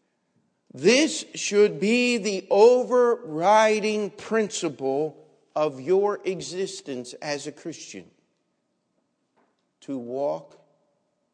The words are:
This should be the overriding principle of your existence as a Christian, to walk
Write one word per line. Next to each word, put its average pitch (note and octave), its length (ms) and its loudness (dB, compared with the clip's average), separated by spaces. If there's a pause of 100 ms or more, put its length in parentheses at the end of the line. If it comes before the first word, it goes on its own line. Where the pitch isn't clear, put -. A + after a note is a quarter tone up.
(720)
This A#3+ 520 2 (100)
should G3+ 460 0
be A#3+ 360 2
the F#3+ 320 -6
overriding G#3+ 1600 4
principle D#3 1080 -4 (360)
of D3 280 -2
your G3 420 0
existence D#3+ 920 -8
as D3 300 -8
a D3+ 60 -8
Christian, G#2+ 540 -16 (1800)
to C#3 160 -10
walk C#3 600 -8 (760)